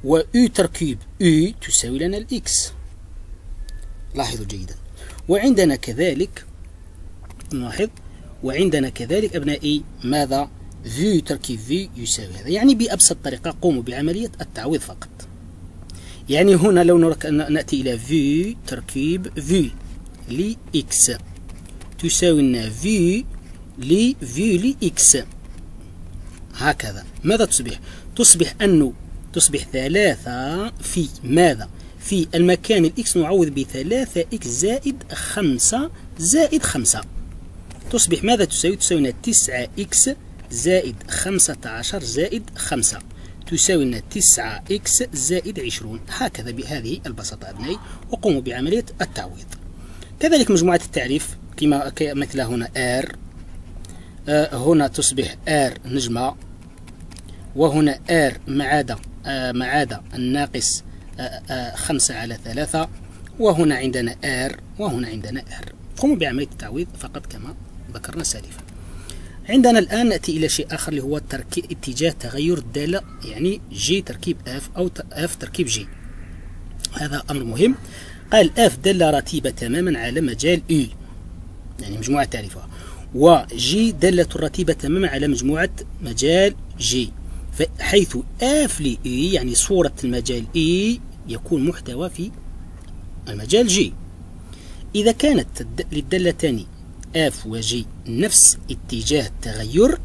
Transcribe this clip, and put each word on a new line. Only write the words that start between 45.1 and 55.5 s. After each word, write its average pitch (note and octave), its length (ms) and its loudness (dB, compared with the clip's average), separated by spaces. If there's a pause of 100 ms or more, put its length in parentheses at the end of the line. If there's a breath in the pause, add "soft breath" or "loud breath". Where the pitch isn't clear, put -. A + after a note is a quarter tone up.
زائد E3+ 480 -2
عشرون. A2 480 -8
هكذا - 420 -6
بهذه C3 560 -6
البساطة G2+ 440 -10
أبنائي، B2+ 280 -6 (320 loud breath)
وقوموا D#3 300 2
بعملية C3 440 0 (160)
التعويض. - 460 -8 (760 loud breath)
كذلك D4+ 300 4
مجموعة F3 340 6
التعريف C3+ 520 -4 (200)
كما C#3+ 320 2
ك-، C#3+ 140 -4
مثل C#3+ 380 -2
هنا B2 600 -2
R، - 140 -8 (1120 loud breath)
آه، D3+ 280 2
هنا C#3+ 320 4
تصبح C3 480 0 (120)
R C#3 240 4 (140)